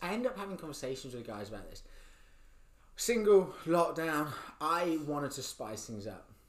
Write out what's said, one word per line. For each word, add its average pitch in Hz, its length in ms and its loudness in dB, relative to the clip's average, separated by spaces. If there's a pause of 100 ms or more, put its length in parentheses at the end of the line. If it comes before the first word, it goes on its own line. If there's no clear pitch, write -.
I 175 100 -2
end 233 140 0
up 247 120 -4
having 196 200 -8
conversations 135 560 -8
with 117 120 -10
guys 104 220 -8
about 101 220 -12
this. - 120 -16 (1120)
Single, 208 580 6 (120)
lockdown, 160 600 4 (320)
I 165 460 2
wanted 147 260 -2
to 135 100 -8
spice 110 440 -8
things 107 200 -8
up. 92 220 -12 (200)